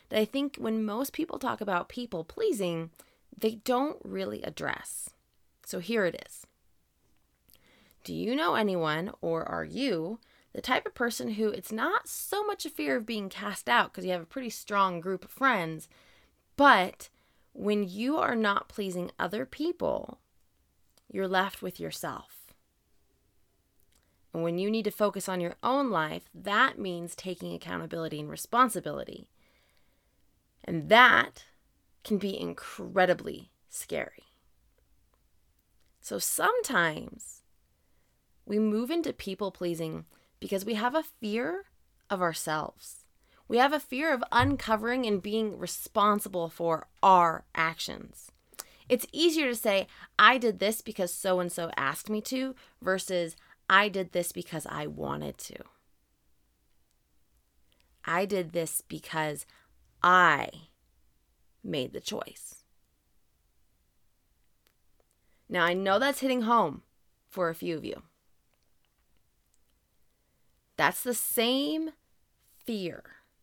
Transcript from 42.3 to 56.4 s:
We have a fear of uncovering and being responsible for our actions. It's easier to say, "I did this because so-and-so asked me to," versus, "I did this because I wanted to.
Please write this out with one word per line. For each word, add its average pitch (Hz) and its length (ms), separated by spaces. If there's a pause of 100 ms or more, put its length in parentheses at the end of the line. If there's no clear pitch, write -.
We 226 100
have 277 160
a 294 60
fear 294 320
of 247 200
uncovering 240 760
and 202 160
being 214 360
responsible 196 920
for 165 380 (140)
our 175 440 (100)
actions. - 760 (580)
It's 240 220
easier 311 360
to 240 80
say, 196 320 (320)
"I 240 180
did 226 220
this 214 220
because 196 320
so-and-so 175 640
asked 135 320
me 214 120
to," 262 340 (260)
versus, 185 540 (320)
"I 202 220
did 185 220
this 175 200
because 165 360
I 151 180
wanted 147 540
to. - 240 (2500)